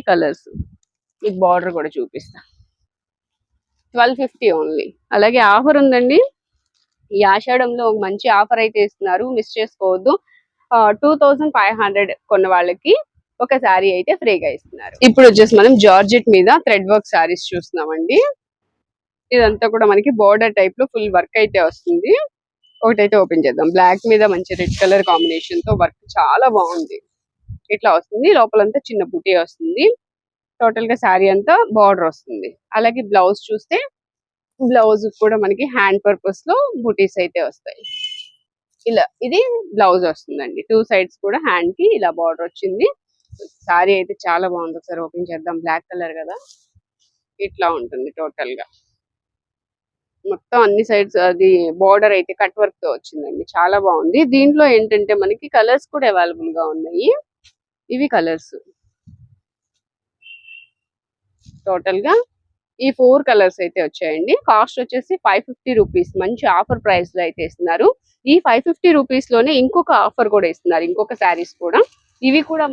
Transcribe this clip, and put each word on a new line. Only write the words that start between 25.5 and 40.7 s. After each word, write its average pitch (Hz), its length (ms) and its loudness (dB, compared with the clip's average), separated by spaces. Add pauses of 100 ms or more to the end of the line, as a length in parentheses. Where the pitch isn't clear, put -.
తో - 60 -2 (100)
వర్క్ - 180 -4 (160)
చాలా 170 300 2 (100)
బాగుంది. 170 400 -4 (800)
ఇట్లా 214 220 -2
వస్తుంది, 233 300 -4 (100)
లోపలంతా 220 500 0
చిన్న 208 240 -4
బుటీ 185 220 -2 (100)
వస్తుంది. 330 420 -4 (760)
టోటల్ 226 300 0
గా 247 120 -2
శారీ 190 320 2
అంతా 208 200 2 (220)
బోర్డర్ 196 320 4
వస్తుంది. 104 400 -12 (280)
అలాగే 233 240 0 (100)
బ్లౌజ్ 196 360 2
చూస్తే, 220 300 -4 (920)
బ్లౌజ్ 220 340 2 (160)
కూడా 214 220 2
మనకి 196 220 -4 (100)
హ్యాండ్ 196 320 2
పర్పస్ 196 420 -4
లో 370 60 0 (280)
బుటీస్ 202 400 -2
అయితే 175 240 -6
వస్తాయి. - 340 -18 (1120)
ఇలా 392 140 0 (220)
ఇది 349 140 0 (360)
బ్లౌజ్ 180 340 2
వస్తుందండి. 143 580 -12
టూ 220 80 2 (140)